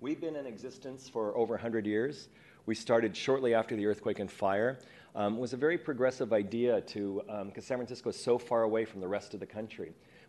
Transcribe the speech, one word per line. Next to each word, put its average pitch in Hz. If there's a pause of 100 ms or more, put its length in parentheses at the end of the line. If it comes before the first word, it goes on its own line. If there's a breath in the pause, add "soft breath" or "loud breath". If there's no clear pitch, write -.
We've 147
been 160
in 139
existence 127
for 107
over 113
a 104
hundred 110
years. 113 (380 loud breath)
We 110
started 113
shortly 131
after 113
the 104
earthquake 104
and 98
fire. 107 (340 loud breath)
Um, 107
it 117
was 123
a 131
very 156
progressive 127
idea 110
to, 101
um, 101
'cause 113
San 127
Francisco 120
is -
so 120
far 120
away 110
from 101
the 92
rest 98
of 104
the 95
country. 107 (340 loud breath)